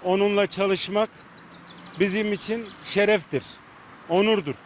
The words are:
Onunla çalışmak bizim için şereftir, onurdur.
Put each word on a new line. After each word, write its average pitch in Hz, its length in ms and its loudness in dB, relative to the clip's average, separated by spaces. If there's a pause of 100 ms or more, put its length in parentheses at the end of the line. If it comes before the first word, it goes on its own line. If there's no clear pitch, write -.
Onunla 202 420 2
çalışmak 196 640 -2 (880)
bizim 208 320 0
için 220 340 -6 (180)
şereftir, 202 580 0 (680)
onurdur. 190 460 2 (120)